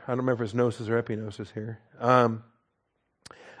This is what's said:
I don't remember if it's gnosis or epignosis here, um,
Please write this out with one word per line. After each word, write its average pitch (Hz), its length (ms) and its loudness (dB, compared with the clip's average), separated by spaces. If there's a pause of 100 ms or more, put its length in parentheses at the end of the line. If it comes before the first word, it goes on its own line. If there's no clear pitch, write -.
I 131 40 -4
don't 123 80 -2
remember 127 240 -2
if 107 60 -4
it's 101 60 -6
gnosis 120 340 0
or 117 100 2
epignosis 107 540 -8
here, 110 260 -10 (200)
um, 120 440 4 (1160)